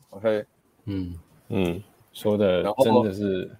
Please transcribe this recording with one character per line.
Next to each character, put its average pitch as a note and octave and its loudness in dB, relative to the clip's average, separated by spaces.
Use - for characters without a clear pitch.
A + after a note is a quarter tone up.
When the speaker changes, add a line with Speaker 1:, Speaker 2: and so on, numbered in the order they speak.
Speaker 1:
OK？ G#2+ -2
Speaker 2:
嗯。 F#2 -6
Speaker 3:
嗯， F#2+ -2
说 G#2 0
的 F2+ 2
真 A2+ 4
的 G2+ -2
是。 G2 -2
Speaker 1:
然 - -10
后 - -20